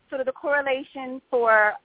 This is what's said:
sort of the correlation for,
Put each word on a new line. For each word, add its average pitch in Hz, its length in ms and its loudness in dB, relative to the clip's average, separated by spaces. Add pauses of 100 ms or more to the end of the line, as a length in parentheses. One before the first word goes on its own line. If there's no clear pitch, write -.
sort 262 140 -6
of 240 40 -8
the 262 60 -4
correlation 269 960 -4
for, 220 460 4 (100)